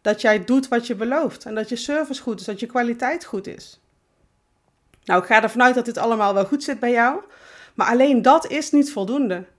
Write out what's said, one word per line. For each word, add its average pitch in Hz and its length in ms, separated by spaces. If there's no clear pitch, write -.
Dat 208 200
jij 214 240
doet 262 240
wat 240 180
je 240 80
belooft 247 500
en 220 100
dat 214 140
je 240 80
service 294 460
goed 214 180
is, - 60
dat 202 140
je 240 60
kwaliteit 240 580
goed 190 220
is. - 340
Nou, 180 160
ik 185 60
ga 220 160
ervan 226 200
uit 247 120
dat 240 100
dit 233 140
allemaal 214 360
wel 196 100
goed 285 180
zit 262 180
bij 240 120
jou, 247 280
maar - 120
alleen 254 360
dat 294 280
is 302 200
niet 285 220
voldoende. 202 520